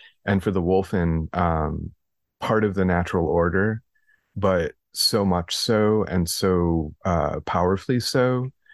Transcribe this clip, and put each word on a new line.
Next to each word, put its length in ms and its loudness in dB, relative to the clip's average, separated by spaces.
And 160 2
for 100 -2
the 100 0
Wolfen, 760 0
um, 560 -2
part 240 0
of 120 0
the 100 2
natural 420 0
order, 540 0
but 380 0
so 320 0
much 300 0
so 480 2
and 260 -2
so, 640 0
uh, 380 0
powerfully 580 -2
so 500 0